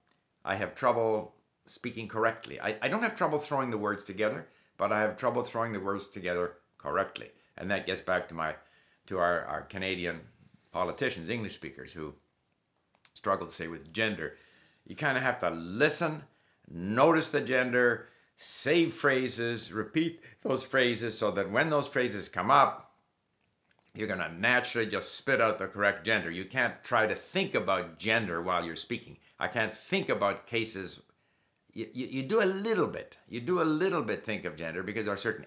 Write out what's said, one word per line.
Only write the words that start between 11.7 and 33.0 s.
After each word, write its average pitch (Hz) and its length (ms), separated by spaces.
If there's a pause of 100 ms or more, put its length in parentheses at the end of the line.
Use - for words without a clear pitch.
who 76 220 (1000)
struggle, 98 340
say, 82 200
with 80 260
gender. 101 420 (520)
You - 80
kinda 135 240
have 131 220
to 87 100
listen, 143 720 (440)
notice 123 640
the 143 120
gender, 123 680 (260)
say 165 540
phrases, 117 800
repeat 160 500 (200)
those 131 220
phrases 117 540
so 104 140
that 95 200
when 143 180
those 147 180
phrases 110 400
come 95 240
up, - 400 (1000)
you're 107 140
gonna 87 300
naturally 120 500
just 95 260
spit 131 260
out 113 200
the 95 80
correct 101 360
gender. 95 280
You 90 140
can't 120 380
try 110 220
to 98 100
think - 400
about 92 440
gender 107 420
while 87 240
you're 80 100
speaking. 80 420 (220)
I 90 80
can't 110 260
think - 360
about 101 380
cases. 101 520 (760)
You, 110 200
you, 123 140
you 131 160
do 214 180
a 202 40
little 196 420
bit. - 300 (120)